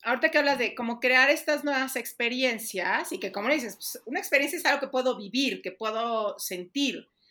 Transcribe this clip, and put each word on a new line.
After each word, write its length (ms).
ahorita 260
que 80
hablas 200
de 160
cómo 260
crear 300
estas 340
nuevas 320
experiencias 1160
y 60
que, 140
como 160
dices, 280
pues, 300
una 140
experiencia 380
es 80
algo 140
que 80
puedo 280
vivir, 460
que 100
puedo 640
sentir? 720